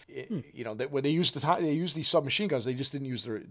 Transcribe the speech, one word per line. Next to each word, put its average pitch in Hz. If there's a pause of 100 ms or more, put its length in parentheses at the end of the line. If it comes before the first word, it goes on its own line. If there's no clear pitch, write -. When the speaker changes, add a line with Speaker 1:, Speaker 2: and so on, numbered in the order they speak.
Speaker 1:
It, 131
Speaker 2:
Hmm. 196 (120)
Speaker 1:
you 123
know, 110
that 127
when 139
they 143
used 165
the 139
ti-, 170
they 151
used 160
these 156
submachine 160
guns, 131
they 127
just 131
didn't 139
use 120
the, 110